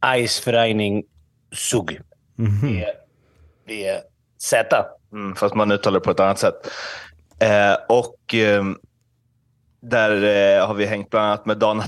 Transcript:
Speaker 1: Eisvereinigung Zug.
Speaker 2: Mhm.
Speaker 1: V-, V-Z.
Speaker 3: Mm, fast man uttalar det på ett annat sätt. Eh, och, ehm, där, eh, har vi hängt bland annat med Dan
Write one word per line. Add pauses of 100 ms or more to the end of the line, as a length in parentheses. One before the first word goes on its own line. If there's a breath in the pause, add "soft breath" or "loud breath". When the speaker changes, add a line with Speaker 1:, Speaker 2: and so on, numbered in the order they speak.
Speaker 1:
Eisvereinigung (520)
Zug. (360)
Speaker 2:
Mhm.
Speaker 1:
V-, (840)
V-Z. (280)
Speaker 3:
Mm,
fast
man
uttalar
det
på
ett
annat
sätt. (680 loud breath)
Eh, (140)
och,
ehm, (1040)
där, (480)
eh,
har
vi
hängt
bland
annat
med
Dan